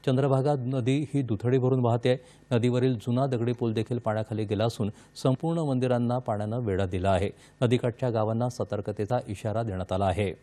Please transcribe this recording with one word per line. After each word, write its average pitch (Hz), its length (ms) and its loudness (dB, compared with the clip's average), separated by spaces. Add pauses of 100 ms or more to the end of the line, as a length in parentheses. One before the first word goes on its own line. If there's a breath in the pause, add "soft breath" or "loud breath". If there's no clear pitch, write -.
चंद्रभागा 135 520 2
नदी 131 560 0
ही 139 80 2
दुथडी 120 360 0
भरून 127 220 2
वाहते 120 300 2
आहे. 127 80 2 (340 loud breath)
नदीवरील 123 440 2
जुना 123 300 0
दगडी 120 260 0
पूल 117 220 -2
देखील 113 240 -2
पाण्याखाली 107 480 -2
गेला 101 200 0
असून 110 240 -2 (340 loud breath)
संपूर्ण 165 360 0
मंदिरांना 123 600 0
पाण्यानं 107 400 -4
वेढा 98 260 0
दिला 92 260 0
आहे. 95 180 2 (320 loud breath)
नदीकाठच्या 123 480 0
गावांना 113 400 0
सतर्कतेचा 104 800 -4
इशारा 107 360 -4
देण्यात 92 280 -4
आला 95 140 0
आहे. 95 380 0